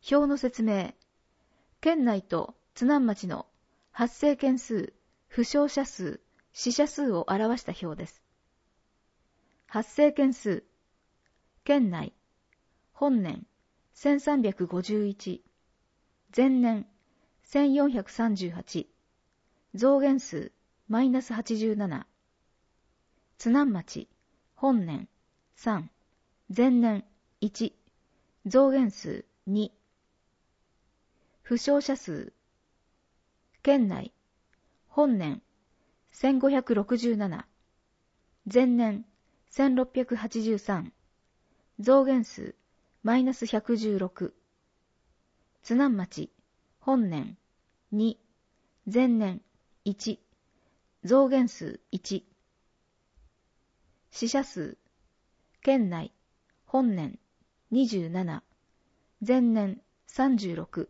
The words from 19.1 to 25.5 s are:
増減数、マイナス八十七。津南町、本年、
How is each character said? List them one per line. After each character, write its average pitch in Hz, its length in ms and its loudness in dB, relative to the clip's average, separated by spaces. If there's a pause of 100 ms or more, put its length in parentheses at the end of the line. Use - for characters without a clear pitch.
増 262 240 4
減 269 220 2
数、 - 320 -10 (360)
マ 220 140 0
イ 262 80 4
ナ 254 120 0
ス - 100 -10
八 220 240 -4
十 214 180 0
七。 202 320 -6 (1300)
津 - 100 -4
南 269 240 4
町、 - 360 -8 (460)
本 247 300 0
年、 156 240 -8 (480)